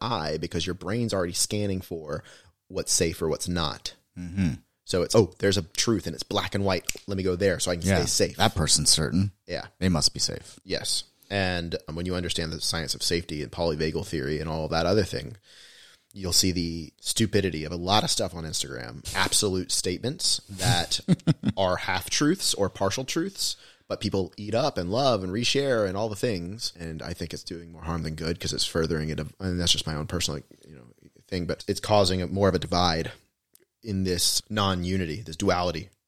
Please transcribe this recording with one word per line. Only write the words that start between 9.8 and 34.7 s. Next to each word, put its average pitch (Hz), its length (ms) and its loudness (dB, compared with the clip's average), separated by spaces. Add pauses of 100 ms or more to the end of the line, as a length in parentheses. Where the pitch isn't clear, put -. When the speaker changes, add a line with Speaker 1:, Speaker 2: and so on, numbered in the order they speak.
Speaker 2:
must 80 240 2
be - 60 -10
safe. - 440 -4
Speaker 1:
Yes. - 400 -4 (260)
And, 90 460 0 (140)
um, 78 60 -6
when 87 100 -4
you 90 100 -2
understand 85 380 -2
the 82 80 -8
science 80 340 -2
of - 80 -6
safety 80 400 -2
and 62 80 -8
polyvagal 80 560 -2
theory 73 320 -2
and 80 100 -4
all 78 200 -4
that 82 160 2
other 98 180 4
thing, - 320 -6 (800)
you'll 92 200 -6
see 95 200 4
the 82 380 -4 (100)
stupidity 95 640 2
of 76 60 -6
a 87 60 -6
lot 95 260 4
of - 60 -2
stuff - 240 0
on 85 120 -8
Instagram, 65 600 -8 (100)
absolute 92 560 0
statements - 800 -2
that 95 500 2 (300)
Speaker 2:
<laughs> - 280 0
Speaker 1:
are 92 180 4
half 92 340 -2
truths - 440 2
or 98 160 2
partial 98 340 0
truths, - 520 -2 (340)
but 101 100 -4
people 98 380 0
eat 104 180 -4
up 135 220 0
and 87 120 -2
love 120 340 4
and 92 100 -4
reshare 120 540 2
and 95 100 -2
all 110 120 -2
the 104 60 -6
things. 101 640 -4
And 82 240 -8
I 80 100 -8
think 87 200 -8
it's 78 100 -10
doing 85 300 -12
more 80 100 -16
harm 82 200 -4
than 78 120 -6
good 80 240 -4
'cause - 140 -4
it's - 120 0
furthering 80 440 0
it. 76 100 -4 (200)
And 92 200 -2
that's 85 140 2
just 78 120 0
my 78 100 -2
own 76 120 -4
personal, 71 340 -4 (260)
you 78 80 -20
know, 60 120 -20 (400)
thing, 90 180 -2
but 80 220 -4
it's 101 140 -2
causing 95 400 4
a, 87 60 -2
more 95 220 4
of 90 60 2
a 87 40 4
divide 82 520 2 (720)
in 95 220 -2
this 90 440 2
non-unity, 92 720 0